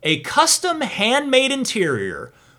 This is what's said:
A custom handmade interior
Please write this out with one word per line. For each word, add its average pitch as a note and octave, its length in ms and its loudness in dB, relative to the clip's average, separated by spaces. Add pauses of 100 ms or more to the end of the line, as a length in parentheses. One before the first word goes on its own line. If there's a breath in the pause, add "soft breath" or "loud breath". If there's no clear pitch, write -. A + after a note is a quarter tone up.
A D#3 160 2
custom D#4+ 640 0
handmade C4 680 2
interior C#3 840 -4 (260 soft breath)